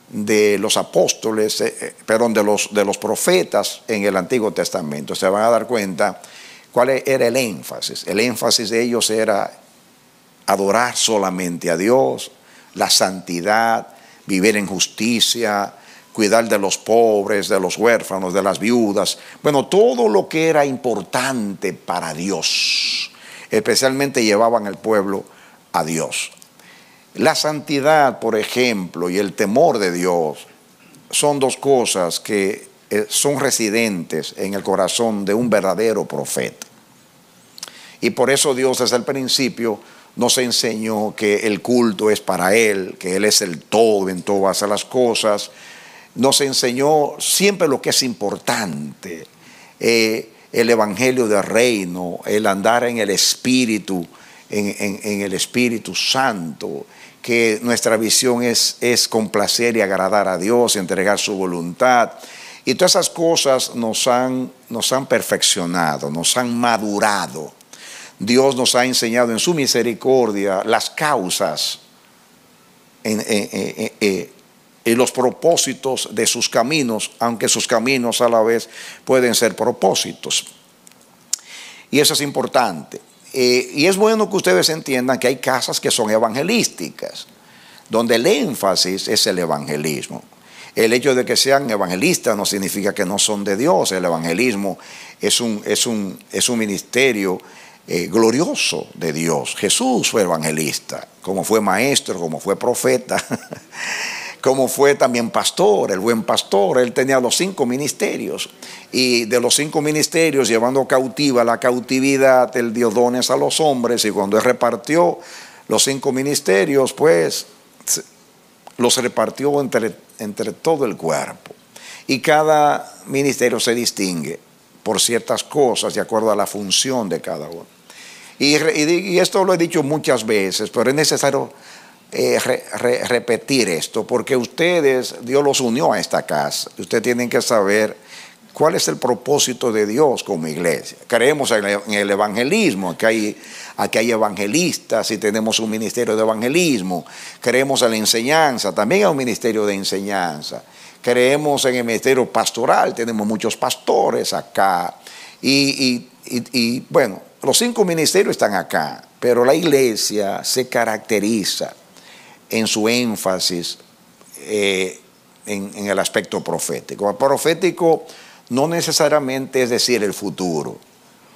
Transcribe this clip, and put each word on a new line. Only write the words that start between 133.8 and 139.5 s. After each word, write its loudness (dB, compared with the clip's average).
porque 0
ustedes, 0
Dios 2
los 2
unió 2
a 0
esta -2
casa. -4
Ustedes -2
tienen 0
que 0
saber 2
cuál 2
es -2
el -4
propósito -2